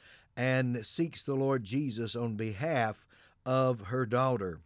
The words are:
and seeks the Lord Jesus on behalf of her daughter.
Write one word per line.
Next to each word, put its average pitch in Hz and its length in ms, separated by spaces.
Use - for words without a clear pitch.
and 123 480
seeks - 380
the 139 140
Lord 135 280
Jesus 117 520
on 117 200
behalf 110 680
of 127 360
her 117 260
daughter. 117 580